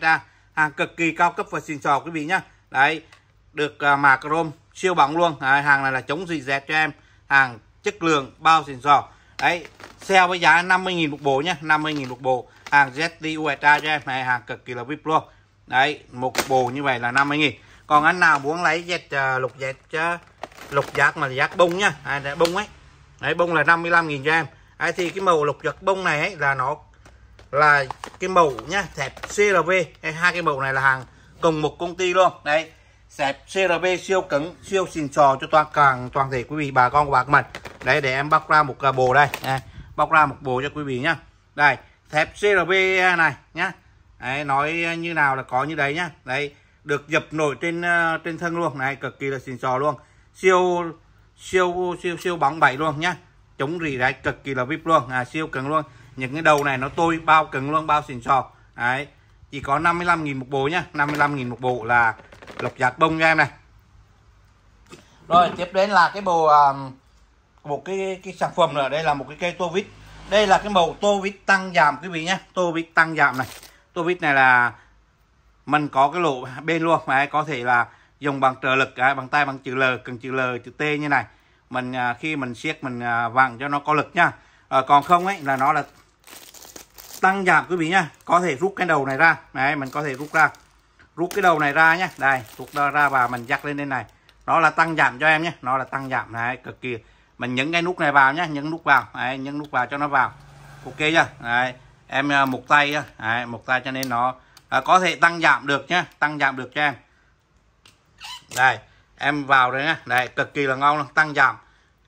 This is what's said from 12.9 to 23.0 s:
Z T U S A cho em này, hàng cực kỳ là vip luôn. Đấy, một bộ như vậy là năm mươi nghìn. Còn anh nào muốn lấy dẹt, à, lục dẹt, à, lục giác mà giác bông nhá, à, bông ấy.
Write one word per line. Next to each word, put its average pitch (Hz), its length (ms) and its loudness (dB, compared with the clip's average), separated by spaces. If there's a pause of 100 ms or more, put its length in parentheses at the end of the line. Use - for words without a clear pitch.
Z 151 160 -4
T 156 300 -8
U 156 120 -4 (100)
S - 40 -12
A 147 160 6
cho 151 80 -6
em 151 180 -2
này, 131 180 -4
hàng 127 180 -2
cực 120 220 -12
kỳ 127 100 -10
là 123 80 -10
vip 139 240 -10
luôn. 160 180 0 (420)
Đấy, 139 440 0
một 123 220 -6 (160)
bộ 131 180 2
như 131 160 -6
vậy 135 160 0
là 120 120 -4
năm 139 180 2
mươi 147 100 -2
nghìn. 143 160 0 (320)
Còn 147 180 2
anh 175 160 2
nào 160 180 4
muốn 151 240 -4
lấy 170 260 0
dẹt, 170 220 -6
à, 135 280 -2
lục 127 200 -6
dẹt, 131 180 -8 (160)
à, 170 260 -4 (520)
lục 139 240 -4
giác 147 220 2
mà 147 120 -4
giác 135 280 -4
bông 175 220 2
nhá, 196 160 0 (100)
à, 139 340 -6
bông 170 180 2
ấy. 202 100 -4 (540)